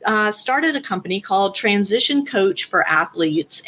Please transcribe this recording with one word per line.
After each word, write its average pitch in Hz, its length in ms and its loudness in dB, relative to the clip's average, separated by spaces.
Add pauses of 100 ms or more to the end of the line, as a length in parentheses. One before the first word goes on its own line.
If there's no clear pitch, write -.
uh, 214 260 2
started 285 440 0
a 262 40 -2
company 185 400 -4
called 196 340 0
Transition 214 720 2
Coach 196 400 0
for - 240 0
Athletes. 160 800 0